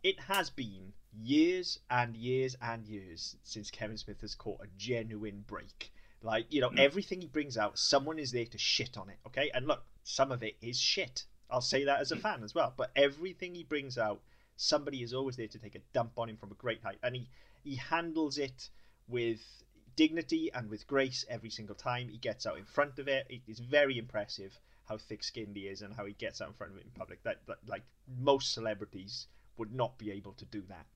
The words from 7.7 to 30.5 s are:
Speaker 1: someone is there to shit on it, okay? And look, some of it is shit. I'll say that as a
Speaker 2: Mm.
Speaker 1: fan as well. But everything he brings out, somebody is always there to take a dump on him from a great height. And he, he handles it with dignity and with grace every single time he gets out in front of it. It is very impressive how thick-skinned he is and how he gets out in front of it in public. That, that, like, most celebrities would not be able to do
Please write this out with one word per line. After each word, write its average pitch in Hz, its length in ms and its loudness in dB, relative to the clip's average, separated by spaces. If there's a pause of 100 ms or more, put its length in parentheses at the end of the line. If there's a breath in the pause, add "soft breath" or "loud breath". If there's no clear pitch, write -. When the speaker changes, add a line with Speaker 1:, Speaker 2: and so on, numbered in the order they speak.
Speaker 1:
someone 147 420 4
is 131 120 -4
there 120 140 0
to 110 120 -14
shit - 400 0
on 98 120 -10
it, 101 80 -14 (100)
okay? 139 260 2
And - 140 0
look, 147 160 2 (200)
some - 280 2
of 123 120 -2
it 107 180 -4
is 120 180 -4
shit. - 460 2 (240)
I'll 123 120 2
say - 220 4
that 139 160 6
as 143 120 2
a 160 40 0
Speaker 2:
Mm. - 60 -4
Speaker 1:
fan 170 220 -2
as 107 120 -8
well. 147 220 4
But - 180 0
everything 160 600 4
he 170 80 -10
brings 135 340 -2
out, 107 240 0 (340 soft breath)
somebody 143 480 2
is 117 100 -6
always 131 220 -2
there 117 140 -4
to 110 100 -14
take 104 160 -16
a 98 40 -12 (140)
dump 117 240 0
on 113 120 -2
him 107 80 -10
from 101 140 -14
a 101 40 -14
great 113 260 -4
height. 104 220 -8
And 123 120 -2
he, 123 120 -6 (360 soft breath)
he 139 120 -6
handles 160 600 0
it 131 320 -4 (380 soft breath)
with 117 340 0 (540)
dignity 160 580 4
and 117 160 -4
with 107 180 -8
grace 135 420 2
every 113 200 -6
single 104 260 -10
time 123 320 -4
he 110 100 -12
gets 113 280 -4
out - 120 -2
in 98 80 -12
front 143 340 2
of 135 80 -4
it. 135 220 2
It 127 180 -12
is 110 120 -12
very 135 380 6
impressive 104 600 -6 (280 soft breath)
how 110 120 -6
thick-skinned 104 580 -8
he 98 120 -6
is 98 140 -8
and 104 120 -12
how 104 120 -6
he 104 80 -8
gets - 280 -6
out 87 80 -6
in 98 40 -14
front 95 200 -10
of 98 60 -16
it - 60 -20
in - 60 -20
public. 90 320 -12
That, 104 240 -4
that, 110 100 -8 (100)
like, 101 160 -8 (360)
most 135 340 4
celebrities 104 760 -6 (300 soft breath)
would 110 160 -6
not 123 240 0
be 104 140 -6
able 98 220 -10
to - 120 -16
do 107 240 -8